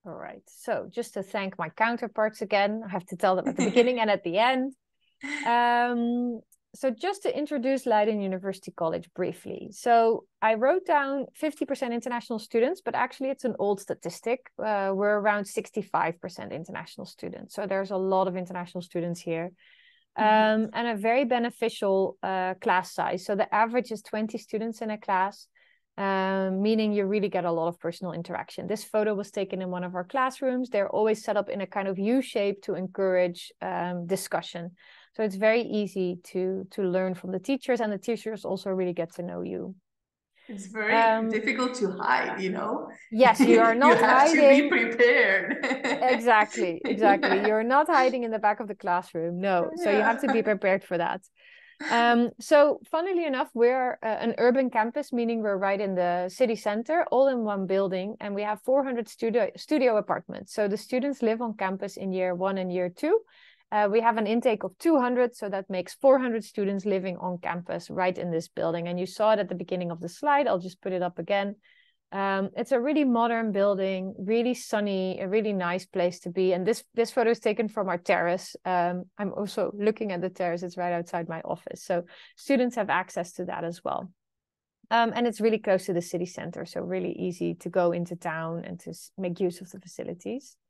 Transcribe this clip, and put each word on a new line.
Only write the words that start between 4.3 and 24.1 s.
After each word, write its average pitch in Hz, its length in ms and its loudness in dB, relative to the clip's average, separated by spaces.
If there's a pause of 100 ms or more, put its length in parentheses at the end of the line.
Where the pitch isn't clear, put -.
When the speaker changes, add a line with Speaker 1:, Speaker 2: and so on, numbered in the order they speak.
Speaker 1:
end. 254 340 2 (720)
Um, 240 960 2 (360)
so 262 160 -2
just 359 320 -4
to - 120 -2
introduce 269 520 -2
Leiden 214 340 2
University 190 500 -6
College 170 440 -4
briefly. - 560 -8
So 226 540 2 (160)
I 220 120 2
wrote 285 320 0
down 277 480 0
fifty 302 320 -4
percent 254 260 -4
international 233 480 -6
students, 247 460 0
but 233 80 -4
actually 262 360 -2
it's 269 160 -8
an 226 120 -2
old 202 240 0
statistic. - 580 -6 (200)
Uh, 202 340 -2
we're 208 260 2
around 208 260 2
sixty-five 180 760 -4
percent - 320 -12
international 170 540 -12
students. - 480 -14
So 202 100 -4
there's 196 260 -2
a 190 60 -2
lot 190 300 2
of 180 100 -4
international 180 460 -8
students 175 360 -4
here. 170 320 -6 (680)
Speaker 2:
Mm-hmm. 214 440 4
Speaker 1:
Um, 220 100 -4
and 233 140 -2
a 226 80 -2
very 226 300 2
beneficial, 226 960 0
uh, 185 400 -2
class 185 320 2
size. 185 320 -2
So 208 100 -2
the 202 180 0
average 233 380 0
is 214 120 -8
twenty 220 340 -6